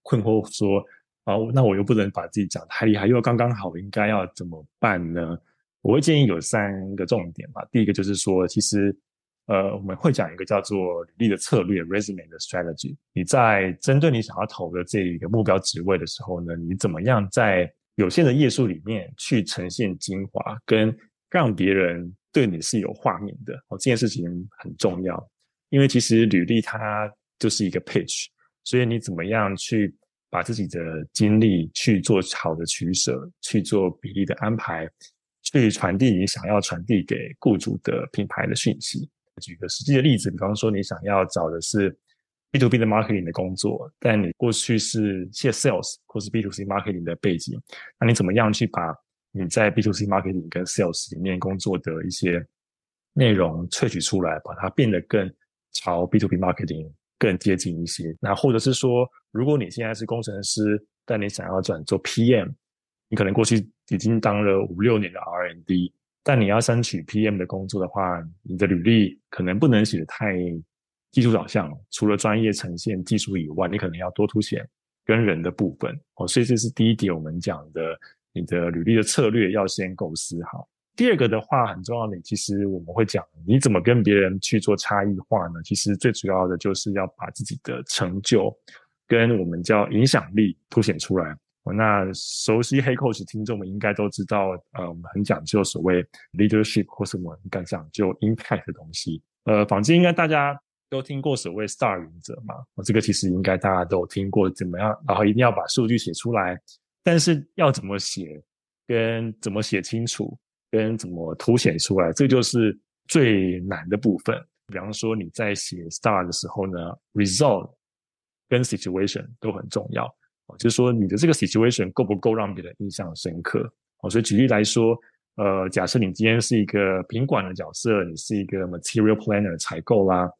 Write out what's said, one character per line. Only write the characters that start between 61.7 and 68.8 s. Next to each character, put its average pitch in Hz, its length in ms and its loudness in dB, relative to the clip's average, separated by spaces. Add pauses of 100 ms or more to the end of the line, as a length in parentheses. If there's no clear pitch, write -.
做 98 140 0
P 117 340 2
M， 107 180 2 (580)
你 110 80 -4
可 101 80 2
能 98 100 0
过 113 100 4
去 107 240 2 (200)
已 98 100 0
经 110 220 2
当 104 240 2
了 98 180 4
五 95 180 -4
六 113 160 4
年 95 160 -2
的 95 60 -10
R 87 340 -6
and 85 120 -20
D， 90 280 0 (300)
但 139 180 4
你 107 60 4
要 104 140 4
争 120 200 2
取 98 220 -4
P 107 240 0
M 104 100 0
的 92 80 -2
工 95 220 -6
作 95 140 -4
的 92 80 -2
话， 90 340 -2 (200)
你 92 140 -8
的 95 120 2
履 92 80 2
历 101 520 4